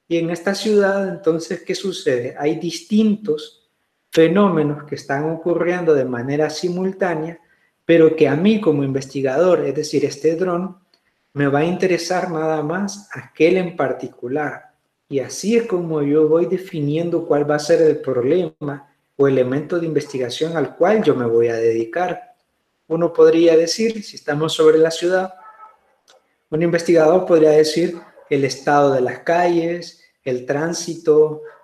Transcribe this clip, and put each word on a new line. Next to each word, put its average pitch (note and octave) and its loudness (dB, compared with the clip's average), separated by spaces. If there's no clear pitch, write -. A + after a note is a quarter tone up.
Y E3+ -2
en E3 -2
esta F3 -4
ciudad, G3 0
entonces, E3 -4
¿qué F#3 -6
sucede? C3 -4
Hay D3+ -2
distintos F3 -2
fenómenos D#3+ 2
que C#3+ -12
están C#3+ -4
ocurriendo E3 -2
de C3 2
manera C#3 -2
simultánea, F3 -6
pero D#3+ 6
que D3 4
a C3+ 0
mí G#3 2
como D3 0
investigador, C3+ 0
es C#3 -4
decir, D3 -2
este D#3+ -2
dron, F3+ -4
me C#3 0
va C#3 2
a D#3+ 0
interesar F3+ -2
nada D#3 -4
más F#3 -8
aquel E3+ 0
en F3 -4
particular. C3 -6
Y C#3 -4
así G3+ -2
es A3+ 0
como E3 -4
yo D3+ 4
voy E3 2
definiendo E3 -4
cuál D3 0
va D3 0
a D3 -2
ser E3 2
el D3+ 4
problema C#3+ -4
o C#3 2
elemento C3+ 0
de E3+ -4
investigación D3 -4
al C#3 -4
cual G#3 2
yo C3+ 2
me B2 -4
voy A#2 2
a A2+ -2
dedicar. A2+ -4
Uno E3 -2
podría E3 6
decir, A3 0
si - -20
estamos D3+ -4
sobre D#3 6
la D#3+ 4
ciudad, F#3 -2
un D#3+ -2
investigador E3+ 4
podría D#3 6
decir D#3 2
el C#3 0
estado C#3+ 2
de B2+ 0
las B2 -4
calles, E3+ -2
el B2+ -6
tránsito, D#3 0